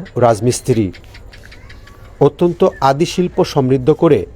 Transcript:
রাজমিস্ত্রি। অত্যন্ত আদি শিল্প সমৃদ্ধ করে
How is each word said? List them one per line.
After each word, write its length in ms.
রাজমিস্ত্রি। 600
অত্যন্ত 420
আদি 240
শিল্প 240
সমৃদ্ধ 360
করে 180